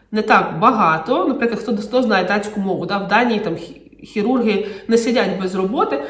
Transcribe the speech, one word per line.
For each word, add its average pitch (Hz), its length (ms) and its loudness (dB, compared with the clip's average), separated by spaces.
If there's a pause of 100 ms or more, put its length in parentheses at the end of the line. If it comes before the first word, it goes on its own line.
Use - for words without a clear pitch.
(140)
не 214 80 0
так 196 380 2
багато. 214 680 2
Наприклад, 233 320 0
хто, 220 180 -2
хто 247 260 0
знає 196 220 2
датську 208 340 -2
мову, 180 260 -2
да, 202 120 -4
в 190 100 -4
Данії 220 320 2
там 170 140 -4
хі-, - 520 -14
хірурги 214 600 0 (200)
не 226 100 4
сидять 226 440 0
без 185 140 -4
роботи, 202 540 -2